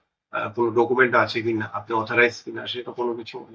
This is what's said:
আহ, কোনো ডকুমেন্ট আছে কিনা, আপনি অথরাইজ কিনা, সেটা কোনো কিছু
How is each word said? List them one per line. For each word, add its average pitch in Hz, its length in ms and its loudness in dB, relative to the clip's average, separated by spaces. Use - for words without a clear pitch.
আহ, 110 220 -4
কোনো 117 180 2
ডকুমেন্ট 120 440 4
আছে 113 260 2
কিনা, 110 320 -2
আপনি 107 220 -6
অথরাইজ 117 480 2
কিনা, 113 240 -10
সেটা 120 240 -8
কোনো 120 220 -4
কিছু 117 420 -12